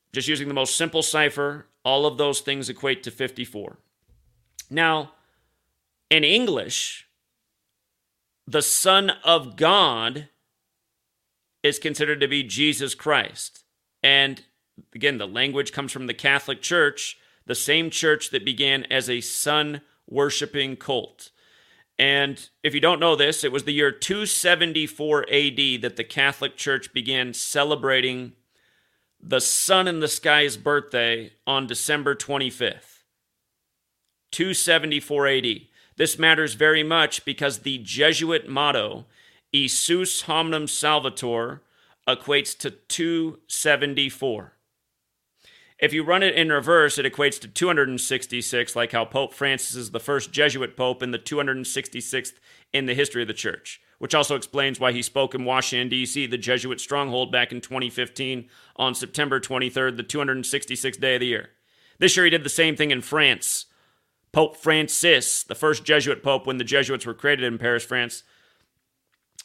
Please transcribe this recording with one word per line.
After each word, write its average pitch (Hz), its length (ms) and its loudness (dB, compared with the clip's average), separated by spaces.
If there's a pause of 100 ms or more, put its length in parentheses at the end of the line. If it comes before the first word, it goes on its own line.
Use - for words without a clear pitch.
(120)
Just 123 160 -4
using 143 200 -2
the 143 60 -6
most 131 240 0
simple 165 240 0
cipher, 147 680 0 (180)
all 135 200 2
of 147 120 0
those 143 240 0
things 139 280 -4
equate 131 340 -4
to 120 80 -12
fifty-four. 120 680 -8 (920)
Now, 156 440 0 (960)
in 156 140 6
English, 160 840 0 (1400)
the 147 160 0
Son 190 500 4 (120)
of 143 320 2
God 147 720 2 (1300)
is 143 180 0
considered 147 400 -2
to 143 80 2
be 139 160 0
Jesus 131 500 -2
Christ. - 720 -2 (380)
And 139 420 4 (500)
again, 135 240 0
the 104 100 -6
language 135 440 -2
comes 139 220 -8
from 131 140 -10
the 120 60 -6
Catholic 139 480 0
Church, 156 560 0 (280)
the 123 100 -2
same 160 340 0
church 151 420 0
that 123 120 -4
began 135 420 0
as 123 240 -2
a 120 120 -2
sun-worshiping 143 1500 -2
cult. - 560 -6 (640)
And 139 520 2 (140)
if 151 100 0
you 143 80 0
don't 165 180 4
know 165 160 4
this, 147 280 2
it 139 80 0
was 139 120 -2
the 147 100 -4
year 143 180 2
two 208 340 -4
seventy-four 160 1040 0
A 143 200 2
D 131 280 0
that 117 180 -4
the 113 80 -6
Catholic 139 520 -2
Church 135 380 -4
began 127 400 -4
celebrating 131 1000 0 (920)
the 135 140 0
sun 185 480 2
in 170 140 -2
the 151 60 0
sky's 147 500 2
birthday 117 760 -2 (160)
on 135 180 -2
December 143 480 -2
twenty-fifth, 131 920 -6 (1300)
two 185 220 -2
seventy-four 147 720 0
A 135 120 2
D. 117 300 -4 (260)
This 156 240 0
matters 156 360 4
very 156 280 4
much 156 400 0
because 139 360 -2
the 135 180 -6
Jesuit 151 720 0
motto, 135 560 -2 (480)
"Isus 165 720 0
hominum 160 440 -2
salvator," 135 920 -2 (440)
equates 143 520 0
to 135 140 -8
two 165 760 -4
seventy-four. 135 1080 0 (1300)
If 151 140 2
you 156 100 -2
run 180 200 2
it 180 120 2
in 160 140 2
reverse, 147 480 4
it 139 80 -2
equates 143 360 0
to 113 60 -16
two 170 200 -2
hundred 147 200 4
and 127 140 -4
sixty-six, 123 720 -4
like 117 160 0
how 117 140 0
Pope 135 280 -2
Francis 135 420 -2
is 117 160 -10
the 113 80 -4
first 139 340 -4
Jesuit 135 420 0
pope 127 260 -2
and 123 120 -6
the 120 40 -4
two 147 200 -6
hundred 131 280 -2
sixty-sixth 123 720 -8 (340)
in 135 140 0
the 123 60 0
history 131 280 0
of 113 60 -4
the 107 60 -6
church, - 460 -8 (200)
which 135 160 -4
also 147 200 2
explains 135 440 -4
why 127 120 4
he 120 120 -2
spoke 135 320 -2
in 127 100 -4
Washington, 127 440 0
D 127 160 -2
C, 139 200 -4
the 123 120 -4
Jesuit 123 420 -2
stronghold, 127 520 -2
back 123 200 0
in 123 80 -8
twenty 127 300 -6
fifteen 127 600 -6 (280)
on 127 180 0
September 135 440 -2
twenty-third, 127 580 -2
the 120 60 -8
two 147 160 -6
hundred 131 260 -2
sixty-sixth 135 560 -4
day 131 140 2
of 123 40 0
the 127 80 -2
year. 117 220 -4 (500)
This 180 160 6
year 185 100 4
he 170 40 8
did 160 140 2
the 143 60 -6
same 160 260 2
thing 151 160 0
in 127 100 0
France. - 640 0 (640)
Pope 156 240 4
Francis, 156 880 2
the - 100 -8
first 151 300 0
Jesuit 147 400 2
pope 135 240 0
when 131 100 -4
the 123 60 -2
Jesuits 131 420 0
were 117 80 -8
created 139 320 0
in 117 140 -4
Paris, 120 240 0
France. 120 400 -4 (1200)